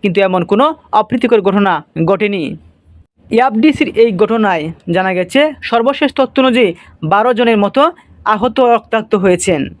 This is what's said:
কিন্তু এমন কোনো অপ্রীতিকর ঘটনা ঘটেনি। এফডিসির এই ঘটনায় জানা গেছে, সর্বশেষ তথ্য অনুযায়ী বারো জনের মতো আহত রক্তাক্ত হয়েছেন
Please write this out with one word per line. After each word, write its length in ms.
কিন্তু 180
এমন 240
কোনো 200
অপ্রীতিকর 480
ঘটনা 320
ঘটেনি। 380
এফডিসির 600
এই 100
ঘটনায় 520
জানা 240
গেছে, 260
সর্বশেষ 540
তথ্য 240
অনুযায়ী 300
বারো 280
জনের 320
মতো 180
আহত 360
রক্তাক্ত 540
হয়েছেন 460